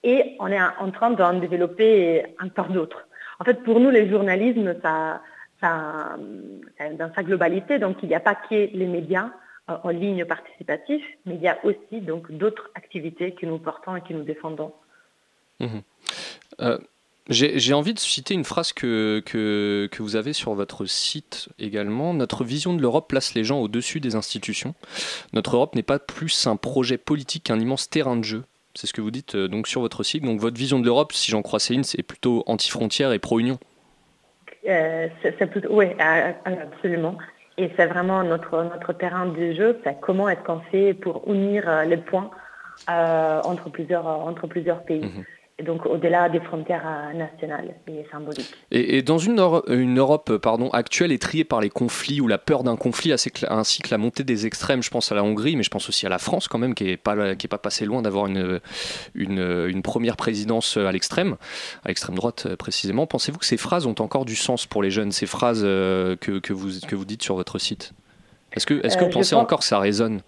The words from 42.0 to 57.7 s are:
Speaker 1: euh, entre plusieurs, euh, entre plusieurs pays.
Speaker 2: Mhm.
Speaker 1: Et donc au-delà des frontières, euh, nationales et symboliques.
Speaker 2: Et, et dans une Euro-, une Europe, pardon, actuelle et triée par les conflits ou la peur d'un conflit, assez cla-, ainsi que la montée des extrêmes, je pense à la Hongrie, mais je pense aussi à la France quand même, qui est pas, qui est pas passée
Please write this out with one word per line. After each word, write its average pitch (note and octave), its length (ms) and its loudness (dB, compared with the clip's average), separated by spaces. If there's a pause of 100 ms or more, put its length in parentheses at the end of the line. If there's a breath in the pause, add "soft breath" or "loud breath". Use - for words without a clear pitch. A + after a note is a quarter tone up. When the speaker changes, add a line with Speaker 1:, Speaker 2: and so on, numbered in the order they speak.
Speaker 1:
euh, D#3+ 540 2
entre F3 260 -4
plusieurs, E3 380 -2
euh, D#3+ 40 -2 (180)
entre E3+ 180 -8
plusieurs E3+ 360 -2
pays. D#3+ 180 -2
Speaker 2:
Mhm. F#2+ 240 -8 (340 loud breath)
Speaker 1:
Et - 40 -8
donc E3 220 -4
au-delà F3 420 4
des E3 120 2
frontières, E3 480 -4
euh, D3+ 260 -8
nationales D#3 640 -8 (120)
et D3+ 240 -10
symboliques. D3+ 400 -10 (200 loud breath)
Speaker 2:
Et, B2 260 4
et C3+ 60 6
dans D#3 160 4
une G#3+ 200 4
Euro-, E3+ 300 6
une B2+ 300 4
Europe, C3+ 380 4
pardon, A#2 340 2
actuelle D3+ 400 2
et B2+ 80 2
triée D#3 240 0
par A#2 180 2
les G#2 80 2
conflits C#3 500 -2
ou C3 80 4
la G2+ 120 4
peur C#3 240 2
d'un A#2+ 120 2
conflit, B2+ 380 0
assez B2+ 160 0
cla-, - 240 -2
ainsi - 300 0
que - 80 -8
la A2 80 2
montée A#2 240 0
des A2 240 0
extrêmes, B2+ 340 0
je - 80 -4
pense - 220 0
à G#2+ 40 2
la G2+ 80 4
Hongrie, G#2+ 320 2
mais B2 60 2
je F#2+ 80 0
pense - 180 -6
aussi G#2+ 200 -2
à - 20 -2
la F2+ 80 0
France - 300 -2
quand - 100 -2
même, B2 160 0
qui G2 160 0
est F#2 80 -2
pas, G#2 380 0
qui G2 100 -10
est - 20 -8
pas G#2 120 -4
passée - 260 -2